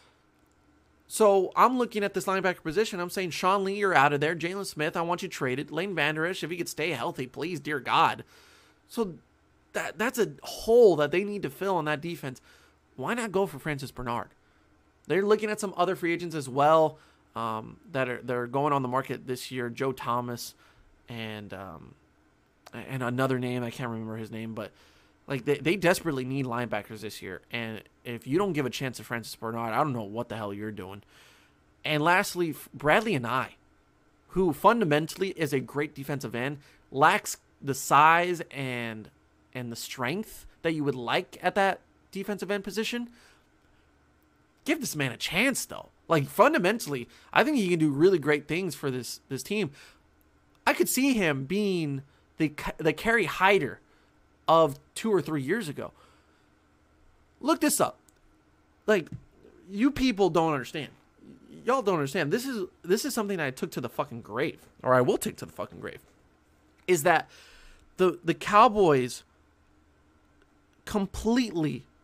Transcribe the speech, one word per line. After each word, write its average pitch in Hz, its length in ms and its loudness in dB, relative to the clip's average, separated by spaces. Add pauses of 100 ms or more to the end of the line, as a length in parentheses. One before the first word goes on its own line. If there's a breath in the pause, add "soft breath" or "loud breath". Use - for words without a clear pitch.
(1080 soft breath)
So 196 480 4
I'm 233 220 6
looking 214 260 -2
at 196 100 -4
this 185 120 -4
linebacker 190 380 0
position. 185 360 -2
I'm 175 100 -6
saying, 185 220 -4
"Sean 190 320 2
Lee, 196 120 -2
you're 202 180 0
out 147 200 6
of 139 80 0
there. 160 140 0
Jalen 180 300 -6
Smith, 156 300 -4
I 175 60 0
want 170 200 -2
you 190 60 -8
traded. 131 420 -4
Lane 180 240 -4
Vander 156 320 0
Esch, 185 180 -6
if 151 60 -8
he 170 80 -8
could 170 120 -6
stay 165 220 -4
healthy, 131 360 -6
please, 156 320 -8
dear 143 200 -6
God." 117 440 2 (640 soft breath)
So 202 280 -4 (580)
that, 165 260 -6
that's 240 180 -2
a 180 140 2 (100)
hole 226 540 6
that 147 160 2
they 180 120 2
need 202 200 -6
to 151 60 -4
fill 185 280 -2
in 151 80 -2
that 151 160 -2
defense. 156 400 -10 (540 soft breath)
Why 143 180 -4
not 233 180 -4
go 190 140 2
for 147 140 -8
Francis 139 320 -6
Bernard? 120 380 -6 (800 soft breath)
They're 190 180 2
looking 214 260 2
at 214 80 -6
some 202 180 -6
other 180 180 2
free 170 180 -2
agents 170 220 -6
as 135 140 -6
well, 147 480 6 (380 soft breath)
um, 113 420 -6 (140)
that 131 180 -2
are, 120 140 -8
that 123 120 -4
are 123 120 -4
going 139 260 0
on 139 80 2
the 127 60 -4
market 131 400 -4
this 127 240 -8
year. 123 180 -6
Joe 131 220 -4
Thomas 123 640 -6 (520 soft breath)
and, 107 460 -10
um, 92 400 -14 (800)
and 127 300 -8
another 127 340 0
name, 123 260 -4
I 117 60 -6
can't 120 220 -8
remember 110 260 -8
his 110 140 -12
name, 113 240 -10
but, 110 160 -10 (560 soft breath)
like, 123 180 -6
they, 143 120 2
they 165 180 0
desperately 165 480 0
need 131 220 -4
linebackers 113 560 -6
this 104 200 -12
year. 95 200 -12 (100)
And 113 300 -8 (220)
if 117 220 -12
you 131 120 -2
don't 196 160 0
give 143 120 -2
a 120 40 -2
chance 127 280 -6
to 107 60 -14
Francis 117 320 -8
Bernard, 113 380 -6
I 113 40 0
don't 143 160 0
know 117 100 -4
what 107 260 -8
the 107 80 -8
hell 104 160 -6
you're 107 180 -8
doing. 101 320 -14 (800 soft breath)
And 151 200 0
lastly, 175 480 2
F-, - 240 -14
Bradlee 165 440 2
Anae, 120 340 -2 (760)
who 175 240 2
fundamentally 185 800 2
is 151 200 -2
a 139 80 0
great 147 340 -4
defensive 139 420 -8
end, 139 240 -4 (320 soft breath)
lacks 160 460 4 (240)
the 139 120 -4
size 160 680 4 (100)
and, 120 580 -8 (440)
and 123 180 -8
the 117 40 -10
strength 143 680 -6 (160 soft breath)
that 165 120 0
you 151 100 -2
would 139 120 0
like 127 460 -4
at 185 140 0
that 196 240 2 (320)
defensive 190 400 -6
end 202 120 -2
position. 220 460 -4 (1600 soft breath)
Give 311 160 0
this 165 140 -6
man 135 160 0
a 117 60 -10
chance, 226 480 0
though. - 240 -14 (180)
Like, 151 200 2
fundamentally, 196 800 2 (240 soft breath)
I 196 120 6
think 294 140 2
he 196 120 2
can 175 100 2
do 185 100 4
really 165 300 6
great 147 280 0
things 170 280 -4
for 139 160 -4
this, 123 380 -8
this 131 140 -6
team. 202 280 -2 (960 loud breath)
I 277 60 4
could 339 160 0
see 262 240 2
him 151 320 0
being 170 560 -2 (360 soft breath)
the 156 120 0
K-, - 280 -8
the 156 160 2
Kerry 226 320 0
Hyder 165 540 2 (680 soft breath)
of 160 320 6 (140)
two 220 200 0
or 175 80 4
three 151 200 -4
years 165 280 -2
ago. 117 220 -10 (1500 soft breath)
Look 302 200 2
this - 180 2
up. - 200 0 (880)
Like, 202 220 2 (600)
you 208 200 2
people 247 400 2
don't 160 240 2
understand. 135 360 -6 (760)
Y'all 262 180 0
don't 190 140 2
understand. 147 360 0
This 240 140 -2
is, 226 200 -6 (180)
this 202 220 2
is 285 80 -4
something 202 260 -2
I 143 100 -2
took 220 220 -8
to 160 100 -6
the 120 80 -6
fucking 120 320 -6
grave, 123 380 -6 (240)
or 127 100 4
I 127 80 8
will 180 160 4
take - 200 -6
to - 80 -12
the - 60 -16
fucking - 280 -12
grave, - 200 -12 (880)
is 180 160 4
that 160 260 4 (680 soft breath)
the, 180 260 2
the 165 120 0
Cowboys 185 880 6 (1600)
completely 196 960 -2 (200)